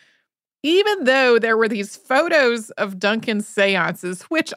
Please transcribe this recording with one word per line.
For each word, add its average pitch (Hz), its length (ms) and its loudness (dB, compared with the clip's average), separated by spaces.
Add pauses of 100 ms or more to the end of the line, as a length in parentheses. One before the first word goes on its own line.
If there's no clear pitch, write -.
(640)
even 392 380 2
though 254 340 4
there 226 200 0
were 220 100 2
these 208 300 -6
photos 262 720 0
of 196 260 -6
Duncan's 208 480 -2
seances, 180 800 -2
which 311 340 -4